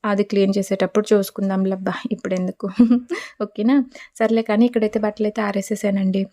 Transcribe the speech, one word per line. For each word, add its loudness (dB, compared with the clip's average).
అది 0
క్లీన్ 2
చేసేటప్పుడు 0
చూసుకుందాం 0
లబ్బా, -4
ఇప్పుడు -4
ఎందుకు? -6
<laughs> 2
ఓకేనా? 0
సర్లే 2
కానీ 4
ఇక్కడైతే 0
బట్టలు -2
అయితే -4
ఆరేసేసానండి. -2